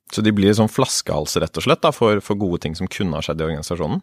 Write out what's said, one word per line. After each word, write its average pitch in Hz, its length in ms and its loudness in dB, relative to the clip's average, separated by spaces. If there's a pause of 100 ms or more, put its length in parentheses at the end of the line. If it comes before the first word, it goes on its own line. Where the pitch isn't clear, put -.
(120)
Så 104 100 -2
de 107 120 6
blir 101 180 6
sånn 110 160 4
flaskehalser, - 720 -2
rett 82 160 -2
og 80 80 -4
slett, 151 180 2
da, 156 100 4
for, 107 280 2
for 104 160 -4
gode 92 240 -2
ting 80 160 -6
som 90 100 -6
kunne 92 300 -4
ha 76 60 -4
skjedd 78 180 -6
i 80 60 -2
organisasjonen, 82 580 -4